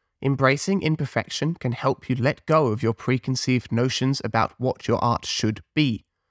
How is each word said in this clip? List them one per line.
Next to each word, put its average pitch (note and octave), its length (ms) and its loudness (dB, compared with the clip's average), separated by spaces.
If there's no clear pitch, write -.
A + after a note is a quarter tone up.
embracing C#3 580 2
imperfection D#3 760 -2
can A#2+ 160 -2
help - 360 -4
you C3 60 2
let B2+ 320 -2
go D#3 220 4
of G#2+ 160 -2
your A2+ 80 2
preconceived B2+ 800 -2
notions C3 500 0
about A2+ 360 0
what - 280 -4
your - 160 0
art - 240 -2
should - 340 -2
be. C3+ 300 0